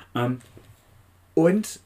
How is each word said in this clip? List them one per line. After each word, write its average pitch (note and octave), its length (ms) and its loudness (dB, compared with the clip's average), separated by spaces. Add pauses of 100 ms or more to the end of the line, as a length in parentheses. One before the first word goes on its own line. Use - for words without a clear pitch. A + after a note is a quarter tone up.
(160)
Ähm, B2 220 -2 (960)
und F#3 520 2